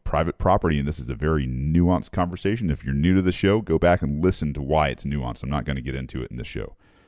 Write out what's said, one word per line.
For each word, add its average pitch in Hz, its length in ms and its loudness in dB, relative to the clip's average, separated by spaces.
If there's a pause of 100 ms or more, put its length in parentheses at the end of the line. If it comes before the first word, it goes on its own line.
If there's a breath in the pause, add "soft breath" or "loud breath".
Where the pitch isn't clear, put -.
private 80 360 0
property, 92 400 2
and 69 80 -2
this 76 120 -6
is 62 100 -10
a 64 60 -6
very 76 300 0
nuanced 78 680 2
conversation. 92 600 -2
If - 120 -4
you're 67 100 -4
new 78 200 4
to 95 80 4
the 90 100 2
show, 101 300 4
go 82 160 0
back 87 240 4
and 73 220 -2
listen 82 300 2
to 73 80 -6
why 73 280 2
it's - 140 -8
nuanced. 67 400 -6
I'm 62 60 -6
not 71 160 -2
gonna 67 160 -4
get 65 140 -6
into 65 280 -8
it - 80 -12
in 62 60 -10
this 58 100 -8
show. - 280 -10 (320 soft breath)